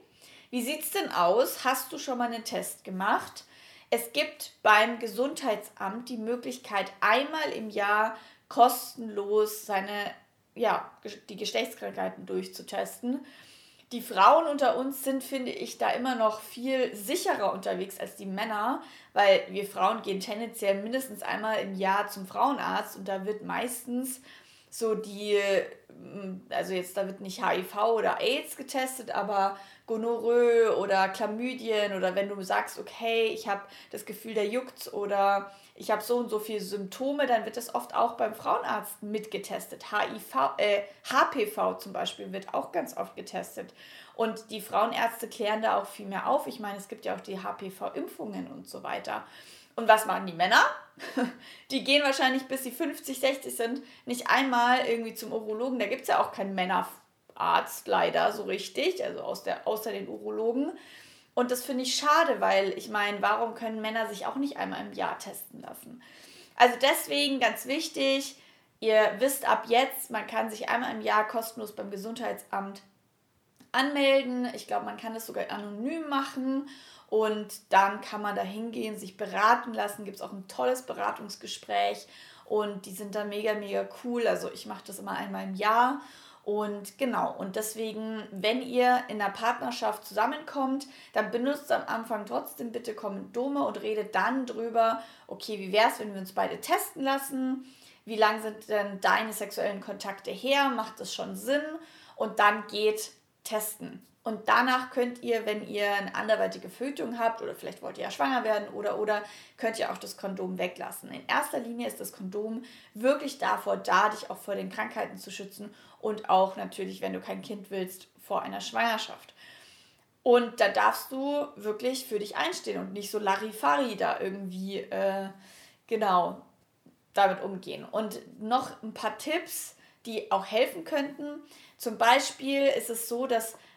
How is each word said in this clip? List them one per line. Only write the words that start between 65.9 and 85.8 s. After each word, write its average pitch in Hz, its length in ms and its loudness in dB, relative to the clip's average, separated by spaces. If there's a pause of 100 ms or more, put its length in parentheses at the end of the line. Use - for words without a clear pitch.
Also 240 260 8
deswegen 285 580 2
ganz 226 280 2
wichtig, 277 760 0 (380)
ihr 214 400 6
wisst 269 280 2
ab 220 200 4
jetzt, 247 420 2
man 220 160 -4
kann 226 240 -2
sich - 200 -6
einmal 233 260 0
im 220 60 -8
Jahr 214 260 4
kostenlos 226 480 -6
beim 196 160 -8
Gesundheitsamt 202 920 -6 (920)
anmelden. 269 840 4
Ich - 100 -12
glaub, 208 180 -2
man 208 140 -8
kann 226 160 -6
das 226 140 -8
sogar - 240 -4
anonym 226 580 -4
machen 269 580 -2 (420)
und 214 440 0 (160)
dann 196 320 6
kann 214 200 -8
man 202 140 -2
da 196 60 -2
hingehen, 214 560 -6
sich 185 180 -12
beraten 220 580 4
lassen. 208 300 -4
Gibt's 196 180 -12
auch - 120 -10
ein 190 140 -12
tolles 254 340 0
Beratungsgespräch - 1300 -2 (380)
und 208 400 -2
die 196 60 -12
sind 202 240 -8
da 208 80 -2
mega, 208 300 -2
mega 196 340 -4 (160)
cool. 240 240 0
Also - 240 0
ich - 140 -12
mach 208 160 -10
das 190 180 -12
immer 202 120 -8
einmal 190 320 -6
im 190 120 -6
Jahr. 233 460 4 (420)